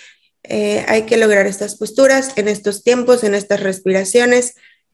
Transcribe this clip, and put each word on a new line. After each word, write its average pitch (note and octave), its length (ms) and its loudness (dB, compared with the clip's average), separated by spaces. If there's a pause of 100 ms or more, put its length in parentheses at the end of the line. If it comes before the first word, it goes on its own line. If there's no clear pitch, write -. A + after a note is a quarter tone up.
(440)
eh, G#3 440 -4
hay A3 140 2
que A3 140 -2
lograr G#3+ 300 4
estas G3+ 300 -8
posturas C4+ 600 0
en G#3 120 -2
estos G3+ 360 -4
tiempos, A#3+ 400 2
en G3+ 100 0
estas G3+ 260 -2
respiraciones. G3 960 0 (400)